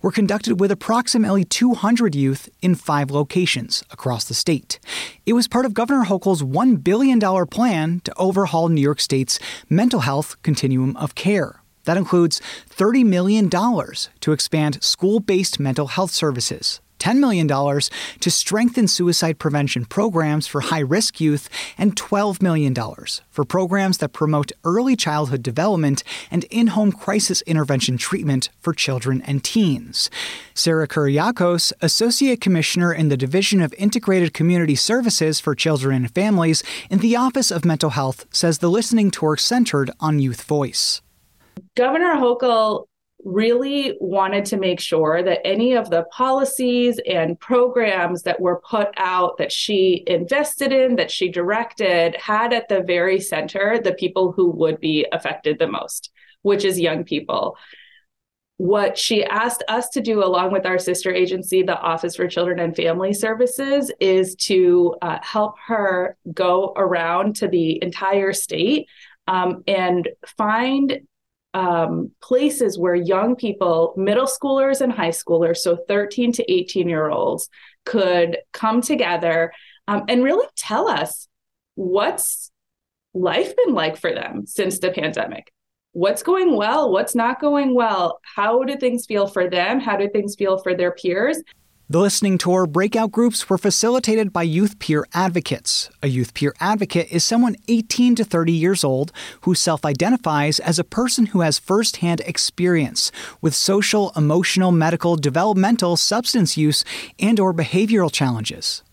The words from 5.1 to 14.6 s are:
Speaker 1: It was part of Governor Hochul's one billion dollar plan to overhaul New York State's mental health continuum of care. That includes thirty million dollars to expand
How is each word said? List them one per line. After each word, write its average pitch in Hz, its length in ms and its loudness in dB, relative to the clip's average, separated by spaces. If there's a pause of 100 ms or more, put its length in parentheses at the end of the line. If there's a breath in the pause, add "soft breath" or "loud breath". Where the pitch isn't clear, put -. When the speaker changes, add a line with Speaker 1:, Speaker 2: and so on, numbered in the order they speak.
Speaker 1:
It 214 80 2
was 240 140 2
part 247 180 0
of 220 80 -2
Governor 240 320 2
Hochul's 185 380 0
one 190 320 2
billion 226 420 2
dollar 190 300 2
plan 175 540 0
to - 140 -10
overhaul 180 540 0
New 160 100 4
York 143 220 2
State's - 380 -2 (280 loud breath)
mental 214 340 2
health 139 420 -4
continuum 131 520 0
of 147 200 -6
care. 190 460 -2 (240)
That 170 120 2
includes 175 420 2 (280 loud breath)
thirty 240 360 2
million 196 460 4
dollars 190 600 -2 (120)
to 151 100 0
expand 151 520 0